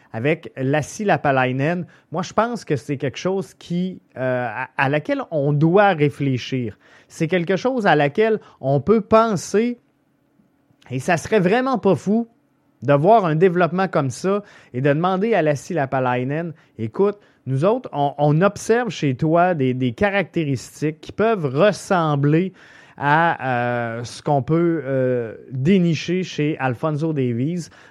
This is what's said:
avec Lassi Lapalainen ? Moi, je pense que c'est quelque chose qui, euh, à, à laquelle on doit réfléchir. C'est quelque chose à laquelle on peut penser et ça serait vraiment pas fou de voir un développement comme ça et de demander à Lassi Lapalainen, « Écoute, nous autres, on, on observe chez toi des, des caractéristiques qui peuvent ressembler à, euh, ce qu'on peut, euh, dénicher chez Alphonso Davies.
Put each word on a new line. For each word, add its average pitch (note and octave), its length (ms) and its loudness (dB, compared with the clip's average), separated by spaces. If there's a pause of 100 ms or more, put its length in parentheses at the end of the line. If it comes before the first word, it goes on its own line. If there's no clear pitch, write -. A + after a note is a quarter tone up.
(120)
avec A2+ 440 -2
Lassi C#3 480 -4
Lapalainen ? C#3 800 0 (240)
Moi, E3+ 120 -6
je - 100 -10
pense A3+ 320 -2
que D#3 100 -2
c'est C#3 220 -6
quelque C3+ 220 -6
chose F#3+ 360 -6
qui, F3+ 480 -8 (140)
euh, B2+ 340 -2
à, B2 260 -8
à C#3 120 2
laquelle D3+ 420 -2
on D3 220 0
doit E3+ 380 4
réfléchir. C3+ 880 -2 (300)
C'est - 220 -6
quelque F3 260 0
chose B3 320 -2
à E3 80 6
laquelle G3+ 460 2 (200)
on C#3 200 0
peut G#3+ 220 2
penser A3+ 760 0 (1120)
et B2+ 80 -6
ça D#3+ 200 0
serait G#3+ 200 0
vraiment A#3+ 400 2
pas F#3+ 160 2
fou A3 320 0 (560)
de C#3 120 4
voir F#3 320 6
un D#3 100 2
développement F3+ 500 2
comme D3 240 0
ça G3 320 -2 (320)
et B2 60 -4
de C#3+ 120 4
demander F#3 420 0
à F3 80 2
Lassi D#3 320 -2
Lapalainen, « C3 800 -2 (260)
Écoute, F#3+ 400 -2 (280)
nous C3+ 180 -2
autres, B3 280 0
on, C#3+ 260 0
on D3+ 220 4
observe G#3+ 500 0
chez C#3 240 -2
toi E3+ 400 2
des, C3 200 0
des B2+ 180 -2
caractéristiques D#3 1080 -2
qui - 120 -20
peuvent G#3 320 0
ressembler D#3 1080 2 (440)
à, D3 520 0
euh, A#2+ 560 -2
ce - 180 -16
qu'on C#3+ 200 0
peut, E3 420 0
euh, B2+ 500 -2 (160)
dénicher E3+ 720 0
chez D3+ 360 -4
Alphonso D3+ 560 -2
Davies. C3+ 540 -2 (220)